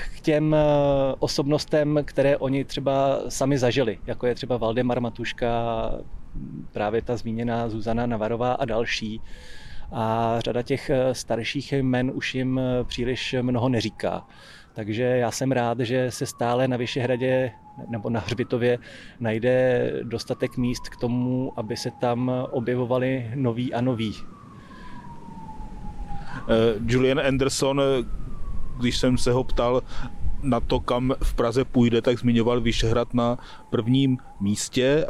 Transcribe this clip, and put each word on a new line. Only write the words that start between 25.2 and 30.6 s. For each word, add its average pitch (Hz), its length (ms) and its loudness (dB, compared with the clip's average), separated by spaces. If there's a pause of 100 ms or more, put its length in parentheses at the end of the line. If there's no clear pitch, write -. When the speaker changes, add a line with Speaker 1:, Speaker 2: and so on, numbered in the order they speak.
Speaker 2:
Eh, 113 360 4
Julian 127 340 4
Anderson, 135 640 2
eh, 135 240 2 (760)
když 120 180 2
jsem 127 200 4
se 123 140 4
ho 123 120 4
ptal 123 380 4 (600)
na 123 180 2
to, 131 200 2